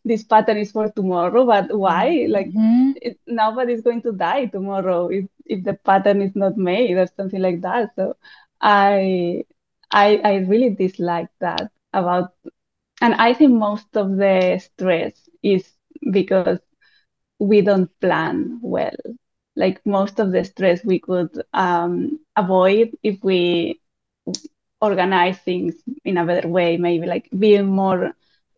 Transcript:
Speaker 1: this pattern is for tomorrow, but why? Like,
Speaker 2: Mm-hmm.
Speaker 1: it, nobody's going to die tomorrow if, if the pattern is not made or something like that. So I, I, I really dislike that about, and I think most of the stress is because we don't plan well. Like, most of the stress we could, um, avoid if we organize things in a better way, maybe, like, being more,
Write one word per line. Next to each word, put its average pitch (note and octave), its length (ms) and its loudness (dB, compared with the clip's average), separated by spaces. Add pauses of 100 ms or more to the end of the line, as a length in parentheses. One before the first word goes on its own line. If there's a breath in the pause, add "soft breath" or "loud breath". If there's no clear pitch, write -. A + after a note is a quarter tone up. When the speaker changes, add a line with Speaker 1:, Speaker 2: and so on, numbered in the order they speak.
Speaker 1:
this A3 180 -2
pattern A3 360 2
is G#3 140 -6
for G#3+ 180 -4
tomorrow, F#3+ 560 0
but G3+ 300 2
why? G#3 520 0
Like, G3 200 -2
Speaker 2:
Mm-hmm. A#3 460 2
Speaker 1:
it, - 320 -12
nobody's A3+ 560 -2
going A#3 200 -2
to A#3 100 -4
die F#3 340 -2
tomorrow F#3 600 -4
if, F#3+ 160 -4 (220)
if F#3 180 -6
the G3 100 -4
pattern G3 480 2
is G3 140 -4
not G3 220 0
made F#3+ 380 0
or F#3 100 2 (100)
something G3 240 -8
like F3+ 220 -2
that. G#3 340 -4
So F#3+ 200 -4 (440 soft breath)
I, F#3+ 840 2 (460)
I, G#3 280 4
I G#3 200 0
really G#3 320 2
dislike F3 580 -4 (120)
that F3+ 300 -6 (220)
about, F3+ 420 -2 (680)
and A#3 140 2
I A#3 200 2
think C#4 180 6
most G#3+ 340 -2 (100)
of G3 200 -2
the F#3 420 2
stress F#3 560 -4 (280)
is F#3+ 220 2 (480)
because F#3 460 0 (800)
we G#3 240 4
don't F#3+ 280 2 (100)
plan E3+ 600 -2
well. - 340 -4 (600)
Like, F#3+ 300 -2
most G3+ 340 -2
of F#3+ 120 0
the F#3 120 0
stress F3+ 400 -2
we F#3 160 0
could, F3+ 300 -4 (220)
um, F3 680 -2 (160)
avoid G3 680 2
if G3 220 -4
we F3 560 0 (1000)
organize F#3+ 580 0
things F3+ 360 -4 (300)
in F#3+ 120 -2
a F3 80 0
better F3 240 -2
way, E3+ 280 0
maybe, F3 300 -2
like, F3+ 220 -6 (100)
being G3+ 280 4
more, F#3+ 460 0 (460)